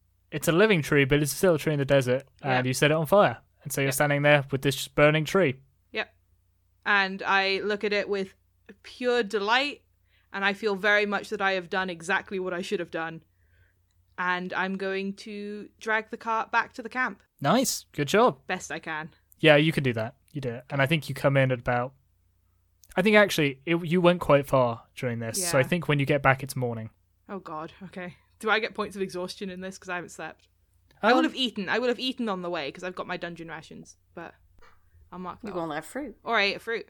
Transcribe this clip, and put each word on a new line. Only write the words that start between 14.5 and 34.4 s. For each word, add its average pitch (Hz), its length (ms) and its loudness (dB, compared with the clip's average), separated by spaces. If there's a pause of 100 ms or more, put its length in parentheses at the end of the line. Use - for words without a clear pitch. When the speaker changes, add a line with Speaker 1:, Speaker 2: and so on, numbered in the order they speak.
Speaker 2:
I'm 190 240 -2
going 196 360 -4 (120)
to 208 440 -12 (100)
drag 220 320 -2
the 233 60 -10
cart 226 340 -4
back - 220 0
to 254 100 -12
the 220 60 -12
camp. 247 340 -6 (180)
Speaker 1:
Nice. - 500 2
Good 143 180 -4
job. 214 360 4
Speaker 2:
Best 185 260 -8
I 147 60 -8
can. 160 320 -10 (300)
Speaker 1:
Yeah, 156 160 8
you 156 160 4
can 156 120 0
do 127 100 0
that. 110 200 -6 (180)
You 143 100 -10
do 135 80 -6
it. 117 200 -10
And 143 120 -4
I 135 40 4
think 156 240 -2
you 135 60 -6
come 139 220 2
in 131 140 4
at 123 80 -2
about, 123 340 -4 (1000)
I 185 60 0
think 208 140 6
actually 165 500 4
it, 170 180 0
you 175 160 2
went 175 200 6
quite 143 260 4
far 123 380 2 (120)
during 117 240 -4
this. 117 300 -6
So 170 80 2
I - 40 6
Speaker 2:
Yeah. 170 60 2
Speaker 1:
think 175 200 -2
when 147 120 2
you 139 60 0
get 143 160 2
back, 131 220 4
it's 131 120 -10
morning. 117 360 -6 (360)
Speaker 2:
Oh, 202 120 -12
God. 160 320 -12 (140)
Okay. 180 320 -14 (220)
Do 220 120 -4
I 214 80 4
get 214 160 -6
points 208 200 -6
of 202 60 -4
exhaustion 180 480 -8
in 180 120 -12
this? 185 180 -12
'Cause 185 100 -16
I 180 60 -6
haven't 175 140 -10
slept. - 400 -16 (520)
I 220 120 4
will 254 60 4
Speaker 1:
Um, 320 60 2
Speaker 2:
have - 100 -4
eaten. 208 340 -4
I 196 100 0
will 247 80 -2
have 240 120 -2
eaten 247 300 -6
on 185 140 -4
the 175 60 -6
way 151 220 -6
'cause 175 120 -16
I've 180 120 -8
got - 120 -10
my 180 100 -8
dungeon 170 300 -12
rations, 160 500 -18 (160)
but 170 220 -16 (760)